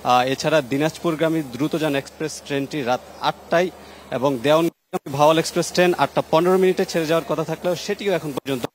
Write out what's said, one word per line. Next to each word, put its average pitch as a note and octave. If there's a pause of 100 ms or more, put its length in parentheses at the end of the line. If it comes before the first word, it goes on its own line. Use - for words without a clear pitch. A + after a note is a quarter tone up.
আহ, B2
এছাড়া D3+
দিনাজপুরগামী D#3
দ্রুতযান D3
এক্সপ্রেস -
ট্রেনটি C#3
রাত A#2+ (200)
আটটায় E3 (400)
এবং C3+
দেওয়ানগামী D#3
ভাওয়াল D3+
এক্সপ্রেস E3
ট্রেন F3+
আটটা C#3
পনেরো F3
মিনিটে F#3
ছেড়ে E3
যাওয়ার E3
কথা D3+
থাকলেও E3
সেটিও G3+
এখন D#3+
পর্যন্ত B2+